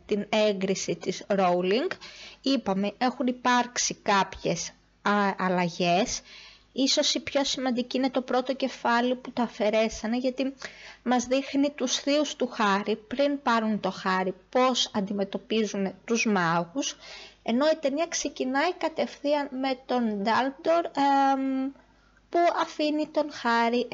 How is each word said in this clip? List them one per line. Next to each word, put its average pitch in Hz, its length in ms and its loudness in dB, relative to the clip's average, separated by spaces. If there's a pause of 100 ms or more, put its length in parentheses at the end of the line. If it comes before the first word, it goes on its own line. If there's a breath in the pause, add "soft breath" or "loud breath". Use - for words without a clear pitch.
την 202 240 -2
έγκριση 196 680 0
της - 320 -6
Rowling. 190 640 2 (500 loud breath)
Είπαμε, 202 560 0
έχουν 247 300 0
υπάρξει 247 640 0
κάποιες, - 800 -2 (300)
α, 202 100 0 (260)
αλλαγές. 180 840 0 (500 loud breath)
Ίσως 277 420 0
η 294 60 -2
πιο 277 240 -2
σημαντική 254 540 -2
είναι 262 120 2
το 262 120 -2
πρώτο 254 320 0
κεφάλαιο 240 640 0
που 247 160 -12
το 247 100 -2
αφαιρέσανε, 220 760 0
γιατί 262 360 -2 (500 loud breath)
μας 247 220 0
δείχνει 269 440 2
τους 262 260 -4
θείους 285 400 0
του 254 120 -2
Χάρη, 208 480 0
πριν 277 460 -2
πάρουν 220 380 2
το 202 120 -2
Χάρη, 185 420 -2 (160)
πώς 254 440 2
αντιμετωπίζουν 202 1000 -2 (120)
τους 233 200 0
μάγους, 175 720 0 (480 loud breath)
ενώ 247 220 2
η 311 160 4
ταινία 294 280 0
ξεκινάει 285 640 -2
κατευθείαν 285 800 -2
με 262 340 -2
τον 220 380 0
Dumbledore, 269 600 2 (480)
εμ, 269 380 0 (580 soft breath)
που 349 100 2 (220)
αφήνει 302 460 -2
τον 302 240 -2
Χάρη 233 640 2